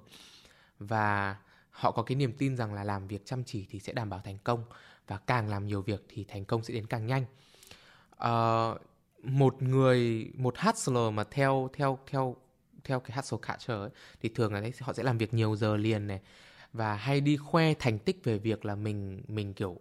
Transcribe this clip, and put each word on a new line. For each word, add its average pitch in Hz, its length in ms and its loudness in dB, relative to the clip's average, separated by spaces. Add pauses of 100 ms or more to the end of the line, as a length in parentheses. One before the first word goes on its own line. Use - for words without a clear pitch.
(800)
Và 104 560 0 (340)
họ - 220 0
có 117 120 0
cái 127 120 -4
niềm 135 220 0
tin 135 200 0
rằng 107 160 -4
là 101 100 -6
làm 101 240 -4
việc 101 180 -8
chăm 127 180 -4
chỉ 98 260 -8
thì 98 100 -10
sẽ - 140 -10
đảm 117 160 -4
bảo 95 140 -6
thành 98 200 -10
công, 117 200 0 (440)
và 101 100 -6
càng 113 320 0
làm 101 180 -2
nhiều 101 140 0
việc 98 280 -4
thì 101 140 -10
thành 98 220 -10
công 113 180 0
sẽ 120 100 -8
đến 110 140 -6
càng 110 200 -4
nhanh. 131 180 0 (840)
Ờ, 113 680 2 (460)
một 135 380 4
người, 127 760 4
một 123 220 0
hustler 123 560 2
mà 107 100 0
theo, 135 500 2
theo, 135 340 0
theo, 131 280 -2 (480)
theo 131 160 0
cái 117 180 -8
hustle 123 300 -4
culture - 260 -4
ấy, 104 160 -4 (320)
thì 113 80 -2
thường 110 240 0
là 101 80 -2 (200)
họ 123 120 -4
sẽ 113 100 -4
làm 123 140 4
việc 110 160 0
nhiều 110 220 4
giờ 107 220 2
liền 104 300 2
này, 98 140 -6 (520)
và 110 220 -2
hay 139 260 2
đi 143 160 4
khoe 160 360 4
thành 113 260 0
tích - 240 -2
về 113 140 2
việc 104 280 0
là 104 100 -2
mình, 101 520 -4
mình 104 260 -4
kiểu 92 280 -4